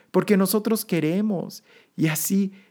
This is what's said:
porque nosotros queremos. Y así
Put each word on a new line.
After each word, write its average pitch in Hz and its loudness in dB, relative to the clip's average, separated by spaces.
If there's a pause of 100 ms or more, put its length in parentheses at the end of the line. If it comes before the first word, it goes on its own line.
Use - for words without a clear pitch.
(120)
porque 185 2
nosotros 208 0
queremos. 180 -2 (320)
Y 156 0
así 190 0 (180)